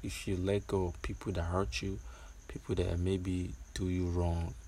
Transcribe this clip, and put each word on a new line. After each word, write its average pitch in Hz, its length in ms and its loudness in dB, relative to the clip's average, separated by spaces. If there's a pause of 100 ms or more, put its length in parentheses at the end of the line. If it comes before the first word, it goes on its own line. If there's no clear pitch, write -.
if - 260 -4
you 95 80 4
let 98 300 2
go 95 220 2
of - 120 -6
people - 320 -4
that 87 120 2
hurt 92 360 2
you, 98 180 -2 (500)
people - 260 -4
that 90 240 2
maybe 90 500 2 (260)
do 92 140 0
you 90 200 2
wrong, 85 440 2 (160)